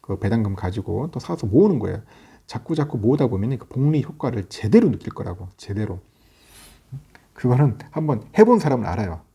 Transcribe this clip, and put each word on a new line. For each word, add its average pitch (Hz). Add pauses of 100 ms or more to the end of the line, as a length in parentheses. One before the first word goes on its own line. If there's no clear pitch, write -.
그 95
배당금 101
가지고 98
또 -
사서 165
모으는 151
거예요. 95 (460)
자꾸자꾸 147
모으다 127
보면 104
그 -
복리 143
효과를 117
제대로 165
느낄 -
거라고, 92
제대로. 101 (1300)
그거는 123 (140)
한번 151 (140)
해본 220
사람은 131
알아요. 87 (140)